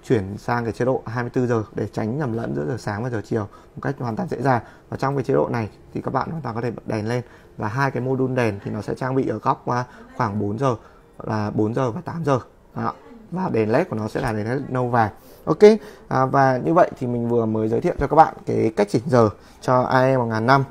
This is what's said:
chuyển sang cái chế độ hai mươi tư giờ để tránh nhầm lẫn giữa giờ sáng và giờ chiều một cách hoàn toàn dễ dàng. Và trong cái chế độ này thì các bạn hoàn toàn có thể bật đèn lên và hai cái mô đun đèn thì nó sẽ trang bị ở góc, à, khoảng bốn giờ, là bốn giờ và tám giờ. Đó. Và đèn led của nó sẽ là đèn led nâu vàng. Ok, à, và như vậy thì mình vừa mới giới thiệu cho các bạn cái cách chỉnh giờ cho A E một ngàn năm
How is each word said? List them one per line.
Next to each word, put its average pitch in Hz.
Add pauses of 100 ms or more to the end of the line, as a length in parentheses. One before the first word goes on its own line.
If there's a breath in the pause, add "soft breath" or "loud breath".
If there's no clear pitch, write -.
chuyển 101
sang 120
cái 113
chế 123
độ 127
hai 120
mươi 120
tư 127
giờ 117 (120)
để 110
tránh 110
nhầm 135
lẫn 117
giữa 147
giờ 131
sáng 104
và 127
giờ 110
chiều -
một -
cách 139
hoàn 117
toàn 180
dễ 120
dàng. 127 (260 loud breath)
Và 110
trong 139
cái 131
chế 135
độ 143
này 117 (260)
thì -
các -
bạn 131
hoàn 165
toàn 120
có 117
thể 123
bật -
đèn 107
lên 120 (340 loud breath)
và 110
hai 135
cái 123
mô 127
đun 131
đèn 113
thì 113
nó 110
sẽ 120
trang 131
bị 131
ở 110
góc, -
à, 123 (320 loud breath)
khoảng 107
bốn 101
giờ, 131 (420 loud breath)
là 107
bốn 107
giờ 131
và 110
tám 160
giờ. 135 (340)
Đó. 113 (380)
Và 180
đèn 110
led 160
của -
nó 107
sẽ -
là 131
đèn 107
led 131
nâu 127
vàng. 117 (340 loud breath)
Ok, 156 (500 loud breath)
à, 131
và 135
như 156
vậy 180
thì 131
mình 120
vừa 117
mới 110
giới 113
thiệu 170
cho 143
các 143
bạn 156 (120)
cái 113
cách 202
chỉnh 113
giờ 117 (300 loud breath)
cho 127
A 127
E 131
một 123
ngàn 113
năm 135